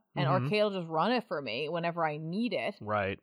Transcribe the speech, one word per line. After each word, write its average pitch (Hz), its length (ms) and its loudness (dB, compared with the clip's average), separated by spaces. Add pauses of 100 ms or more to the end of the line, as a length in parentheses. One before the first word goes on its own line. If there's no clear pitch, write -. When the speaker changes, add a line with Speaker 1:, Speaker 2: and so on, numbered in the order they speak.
(140)
Speaker 1:
and 143 140 0
Speaker 2:
Mm-hmm. 160 160 4
Speaker 1:
Arcade 208 180 2
will 214 80 4
just 180 180 -4
run 165 240 2
it 240 140 0
for 165 160 -4
me 131 260 -4
whenever 170 360 0
I 151 120 0
need 185 360 -2
it. 135 280 -2
Speaker 2:
Right. 101 420 0